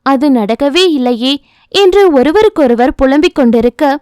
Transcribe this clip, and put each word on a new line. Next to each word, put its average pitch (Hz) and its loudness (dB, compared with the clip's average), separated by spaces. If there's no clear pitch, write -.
அது 269 0
நடக்கவே 262 -2
இல்லையே" 247 -2
என்று 392 2
ஒருவருக்கொருவர் 285 0
புலம்பிக் 294 0
கொண்டிருக்க, 240 0